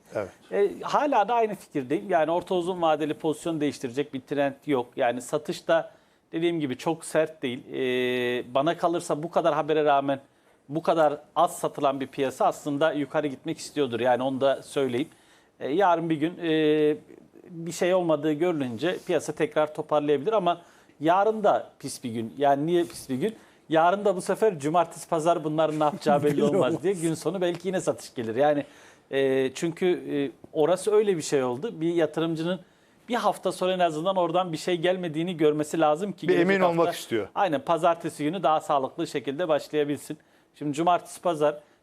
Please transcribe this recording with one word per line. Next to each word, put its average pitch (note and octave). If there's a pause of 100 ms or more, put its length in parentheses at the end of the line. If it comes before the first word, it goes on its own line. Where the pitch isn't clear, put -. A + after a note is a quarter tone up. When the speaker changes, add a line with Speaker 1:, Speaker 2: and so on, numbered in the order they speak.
(140)
Speaker 1:
Evet. G2+ (240)
Speaker 2:
Ee, G3 (120)
hala G#3+
da A#3+
aynı A3
fikirdeyim. D#3+
Yani D#3+
orta F3
uzun F3
vadeli D#3
pozisyon D#3
değiştirecek C3+
bir C3
trend C#3 (120)
yok. C3 (100)
Yani B2
satış D3+
da E3 (420)
dediğim E3+
gibi C3
çok E3
sert D#3+
değil. B2+ (120)
Ee, B2
bana D#3
kalırsa E3+
bu E3+
kadar E3+
habere D3+
rağmen C#3 (480)
bu D#3
kadar D#3+ (160)
az E3+
satılan C#3
bir C3
piyasa C#3
aslında D3+
yukarı D3
gitmek C#3+
istiyordur. A#2+
Yani B2
onu C3
da C3+
söyleyeyim. C3 (520)
Ee, B2+
yarın E3+
bir D#3+
gün, D#3+
e, D3+ (540)
bir E3
şey F3+
olmadığı D#3
görülünce D3 (100)
piyasa D#3
tekrar D3+
toparlayabilir D3
ama F3 (400)
yarın G3+
da C3+
pis -
bir A#2+
gün. A2+
Yani C#3+
niye E3+
pis -
bir C3
gün? G3+ (340)
Yarın F3
da G3
bu F#3
sefer F#3+
cumartesi, D#3+
pazar E3
bunların D#3
ne D3+
yapacağı C#3+
belli D3
Speaker 3:
<laughs> C#3+
Belli -
Speaker 2:
olmaz F#3
Speaker 3:
olmaz. D3
Speaker 2:
diye F#3
gün D#3+
sonu E3+
belki F3
yine F#3
satış D3
gelir. A2
Yani, C#3+ (460)
e, C3+
çünkü, E3+
e, C#3+ (380)
orası F3+
öyle G#3
bir D3
şey C#3
oldu. D#3
Bir E3+
yatırımcının E3 (480)
bir A#3+
hafta G3
sonra F#3
en F3+
azından E3+
oradan F3
bir D#3
şey F3+
gelmediğini F3
görmesi D3+
lazım D#3+
ki -
Speaker 1:
Bir F#3
Speaker 2:
gelecek F3
Speaker 1:
emin F#3
olmak E3+
Speaker 2:
hafta E3+
Speaker 1:
istiyor. G#2
Speaker 2:
aynen E3
pazartesi E3
günü E3+
daha D#3
sağlıklı D3
şekilde C#3+
başlayabilsin. D3+ (360)
Şimdi D3
cumartesi, E3+
pazar. D3+ (240)